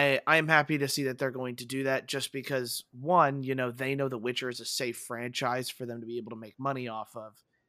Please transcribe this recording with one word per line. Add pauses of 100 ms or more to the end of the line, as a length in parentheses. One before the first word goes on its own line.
(280)
I,
I
am
happy
to
see
that
they're
going
to
do
that
just
because,
one,
you
know,
they
know
The
Witcher
is
a
safe
franchise
for
them
to
be
able
to
make
money
off
of. (260)